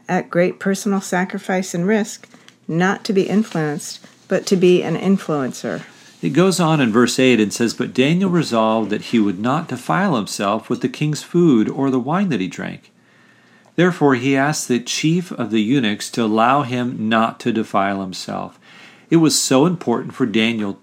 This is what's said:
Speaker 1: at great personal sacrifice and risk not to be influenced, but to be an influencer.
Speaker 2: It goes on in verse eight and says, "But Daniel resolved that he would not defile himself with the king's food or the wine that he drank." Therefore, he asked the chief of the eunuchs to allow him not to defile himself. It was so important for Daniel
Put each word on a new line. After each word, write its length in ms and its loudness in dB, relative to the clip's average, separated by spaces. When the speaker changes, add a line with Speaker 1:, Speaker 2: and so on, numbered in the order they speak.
Speaker 1:
at 220 -2
great 300 0
personal 400 -2
sacrifice 760 -4
and 140 -2
risk 400 -2
not 360 0
to 80 -2
be 160 2
influenced, 800 -2
but 180 -2
to 100 2
be 280 4
an 120 -2
influencer. 840 -2
Speaker 2:
It 80 -2
goes 300 2
on 200 2
in 120 2
verse 260 2
eight 220 4
and 120 0
says, 220 -2
"But 200 -6
Daniel 360 2
resolved 600 0
that 160 -4
he 120 0
would 220 0
not 280 -2
defile 460 -2
himself 560 -4
with 120 -4
the 60 -2
king's 360 -4
food 440 4
or 220 -2
the 80 -2
wine 300 -2
that 120 -2
he 60 -2
drank." 460 -10
Therefore, 400 4
he 200 0
asked 320 -2
the 120 0
chief 520 -2
of 180 -6
the 120 2
eunuchs 480 0
to 140 -2
allow 380 2
him 460 -4
not 320 0
to 120 -2
defile 500 -2
himself. 560 -10
It 100 2
was 220 4
so 240 4
important 480 -2
for 140 -2
Daniel 560 0